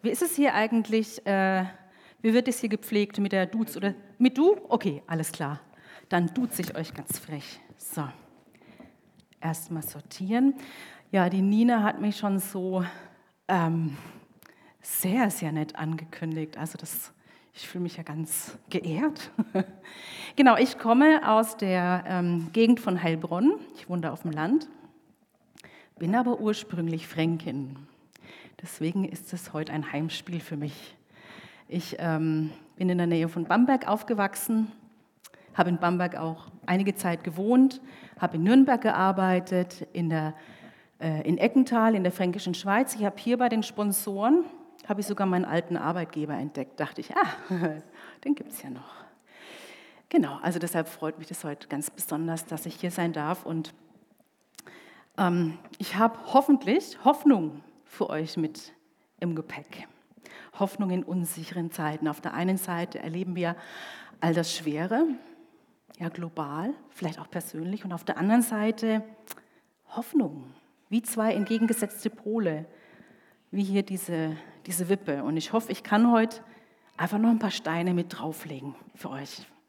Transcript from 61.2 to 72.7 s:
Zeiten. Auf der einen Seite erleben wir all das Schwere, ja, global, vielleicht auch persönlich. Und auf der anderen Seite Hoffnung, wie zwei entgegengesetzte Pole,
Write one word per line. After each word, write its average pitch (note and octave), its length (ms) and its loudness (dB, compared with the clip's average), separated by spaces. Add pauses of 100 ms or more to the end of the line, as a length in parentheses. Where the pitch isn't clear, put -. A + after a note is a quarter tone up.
Zeiten. D#3 380 -4
Auf D3 140 -6
der - 100 -6
einen F#3 240 0
Seite F#3 420 -6
erleben F3 380 -6
wir F3 180 -2 (680)
all E3+ 120 2
das E3 220 0
Schwere, F3 520 0 (920)
ja, E3+ 100 -6
global, E3 640 -6 (160)
vielleicht - 320 -8
auch D#3 100 -16
persönlich. F3 540 -8
Und F#3+ 80 -8
auf E3+ 100 -8
der - 140 -4
anderen G#3+ 240 4
Seite A3 640 0 (840)
Hoffnung, D3 680 -2 (340)
wie A3+ 140 0
zwei A3 320 0
entgegengesetzte A3 720 0
Pole, F#3+ 560 -2 (840)